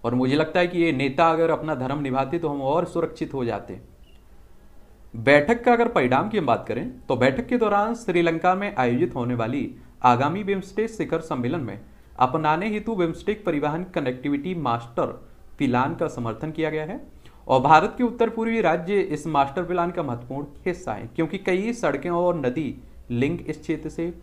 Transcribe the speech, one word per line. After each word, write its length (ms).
और 120
मुझे 200
लगता 240
है 80
कि 120
ये 120
नेता 400
अगर 180
अपना 260
धर्म 240
निभाते 400
तो 100
हम 120
और 240
सुरक्षित 480
हो 120
जाते। 340
बैठक 480
का 100
अगर 140
परिणाम 420
की 80
हम 80
बात 220
करें 320
तो 160
बैठक 320
के 100
दौरान 380
श्रीलंका 600
में 200
आयोजित 400
होने 200
वाली 400
आगामी 400
बिम्स्टेक 460
शिखर 300
सम्मेलन 420
में 180
अपनाने 500
हेतु 260
बिम्स्टेक 500
परिवहन 380
कनेक्टिविटी 720
मास्टर 500
प्लान 380
का 120
समर्थन 440
किया 180
गया 160
है। 160
और 120
भारत 380
के 60
उत्तर 260
पूर्वी 320
राज्य 400
इस 260
मास्टर 360
प्लान 280
का 120
महत्वपूर्ण 420
हिस्सा 280
है, 220
क्योंकि 220
कई 360
सड़कें 360
और 300
नदी 360
लिंक 380
इस 120
क्षेत्र 280
से 340